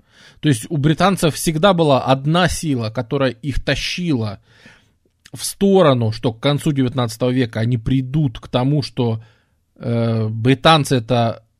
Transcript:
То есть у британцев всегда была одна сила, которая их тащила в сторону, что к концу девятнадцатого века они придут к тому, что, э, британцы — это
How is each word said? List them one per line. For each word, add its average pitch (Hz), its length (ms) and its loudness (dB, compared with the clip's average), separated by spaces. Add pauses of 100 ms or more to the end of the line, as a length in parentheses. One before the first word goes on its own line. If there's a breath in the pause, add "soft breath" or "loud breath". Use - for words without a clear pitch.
(400 soft breath)
То 147 80 0
есть 127 220 2
у 175 60 -2
британцев 160 580 2
всегда 170 400 2
была 147 280 2
одна 147 460 2
сила, 123 420 -4
которая 131 400 -2
их 127 320 -4
тащила 135 760 -4 (920 soft breath)
в - 120 -12
сторону, 151 680 2
что 117 200 -4
к 113 80 -14
концу 143 320 0
девятнадцатого 127 580 -2
века 120 300 -2
они 120 160 0
придут 127 640 -2
к - 100 -20
тому, 135 340 0
что, 113 400 -4 (540 soft breath)
э, 113 520 -2
британцы — 131 680 2
это 117 480 -2 (160)